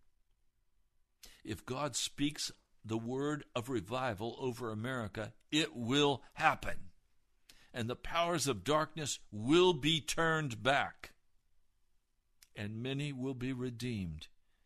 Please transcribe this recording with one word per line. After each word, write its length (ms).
If 220
God 300
speaks 560
the 120
word 460
of 160
revival 680
over 320
America, 600
it 240
will 480
happen. 560
And 160
the 80
powers 500
of 160
darkness 560
will 400
be 300
turned 600
back. 500
And 280
many 280
will 220
be 220
redeemed 720